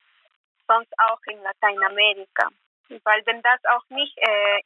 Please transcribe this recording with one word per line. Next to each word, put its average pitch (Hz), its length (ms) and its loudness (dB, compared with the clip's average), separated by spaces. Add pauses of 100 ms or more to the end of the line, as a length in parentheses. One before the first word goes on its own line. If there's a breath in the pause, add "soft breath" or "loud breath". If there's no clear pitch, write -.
(680)
sonst 226 300 0
auch 226 280 2
in 208 160 -12
Lateinamerika. 202 1040 0 (560)
Weil 214 220 2
wenn 233 160 -4
das 247 220 2
auch 240 240 0
nicht, 285 300 -8
äh, 202 480 0